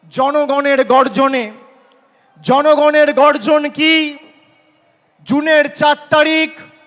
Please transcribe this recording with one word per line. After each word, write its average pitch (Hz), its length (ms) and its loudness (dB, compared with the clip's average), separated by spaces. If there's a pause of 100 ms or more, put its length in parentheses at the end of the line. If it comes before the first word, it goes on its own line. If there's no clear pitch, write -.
(100)
জনগণের 277 720 -2
গর্জনে। 262 680 0 (880)
জনগণের 294 720 2
গর্জন 294 560 0
কি? 302 500 -2 (1040)
জুনের 294 520 0
চার 294 220 0 (140)
তারিখ 311 400 0 (360)